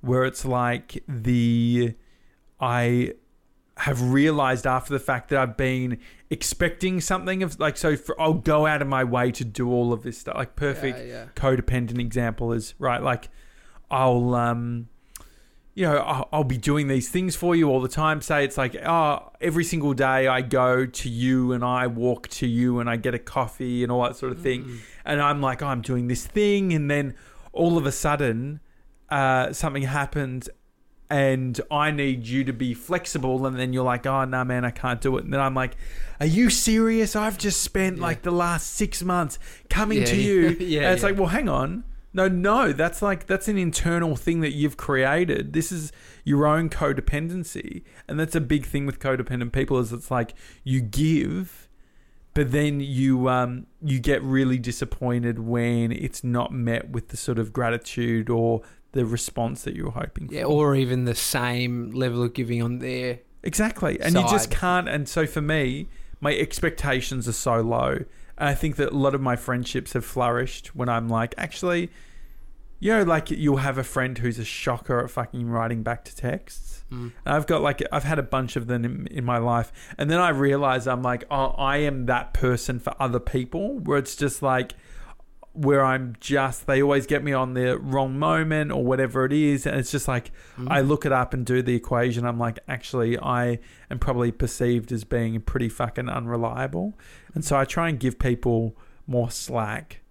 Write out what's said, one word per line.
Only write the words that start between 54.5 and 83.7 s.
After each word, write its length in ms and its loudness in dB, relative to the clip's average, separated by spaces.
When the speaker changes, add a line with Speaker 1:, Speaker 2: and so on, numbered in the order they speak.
Speaker 1:
disappointed 840 -2
when 520 0
it's 300 -6
not 300 -2
met 380 -2
with 180 -6
the 80 -12
sort 220 -2
of 140 -2
gratitude 800 -2
or 320 2
the 120 2
response 600 -4
that 100 -6
you 120 -6
were 40 -4
hoping 400 -8
Speaker 2:
Yeah, 140 -6
Speaker 1:
for. 40 0
Speaker 2:
or 60 4
even 300 2
the 100 0
same 760 -2
level 320 0
of 100 0
giving 300 -2
on 160 -2
their 400 -4
Speaker 1:
Exactly. 580 0
And 140 4
you 140 2
just 240 2
Speaker 2:
side. 80 2
Speaker 1:
can't. 280 2
And 200 -4
so 180 0
for 160 -4
me, 460 0
my 120 0
expectations 920 -2
are 60 -2
so 280 0
low. 440 0
And 100 0
I 60 2
think 220 0
that 160 0
a 40 -2
lot 180 4
of 60 0
my 160 0
friendships 560 -4
have 120 -2
flourished 720 -2
when 140 -2
I'm 200 0
like, 300 0
actually, 520 -2
you 120 2
know, 120 4
like, 260 2
you'll 280 2
have 200 -2
a 60 -2
friend 340 -2
who's 220 -2
a 40 -6
shocker 600 -2
at 60 -8
fucking 380 -4
writing 360 0
back 220 -4
to 100 -18
texts. 760 -6
Speaker 2:
Mm. 200 -10
Speaker 1:
And 100 0
I've 120 2
got, 160 2
like, 180 0
I've 120 -2
had 140 0
a 60 -2
bunch 320 -2
of 100 -4
them 180 -2
in, 240 -6
in 160 -6
my 140 0
life. 340 0
And 120 0
then 100 4
I 100 4
realize 580 2
I'm 140 -2
like, 280 -2
"Oh, 260 0
I 220 0
am 280 0
that 280 0
person 460 0
for 200 -4
other 200 0
people," 580 -4